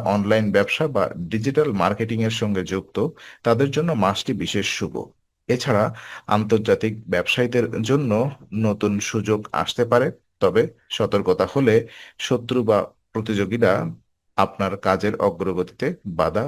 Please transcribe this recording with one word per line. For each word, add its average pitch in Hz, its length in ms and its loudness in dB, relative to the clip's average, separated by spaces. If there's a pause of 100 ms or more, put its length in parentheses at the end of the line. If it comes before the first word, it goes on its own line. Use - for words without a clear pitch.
(140)
অনলাইন 107 320 2 (100)
ব্যবসা 101 280 0 (100)
বা 98 100 2 (280)
ডিজিটাল 139 360 0 (140)
মার্কেটিং 110 360 0 (100)
এর 110 120 -4
সঙ্গে 101 300 -2
যুক্ত, - 260 -4 (500)
তাদের 120 300 4
জন্য 165 140 0 (140)
মাসটি 98 280 0 (100)
বিশেষ 95 240 -4 (120)
শুভ। - 160 -6 (540)
এছাড়া 120 360 2 (520)
আন্তর্জাতিক 110 560 2 (200)
ব্যবসায়ীদের 120 540 0 (220)
জন্য 135 220 2 (560)
নতুন 104 260 0 (180)
সুযোগ 104 300 0 (220)
আসতে - 280 0
পারে, 123 160 6 (340)
তবে 98 220 4 (340)
সতর্কতা 95 480 2 (100)
হলে 127 200 4 (520)
শত্রু 123 360 0
বা 107 160 4 (340)
প্রতিযোগীরা 107 600 0 (720)
আপনার 95 280 -4 (140)
কাজের 95 280 2 (120)
অগ্রগতিতে 90 600 -2 (340)
বাধা 82 280 0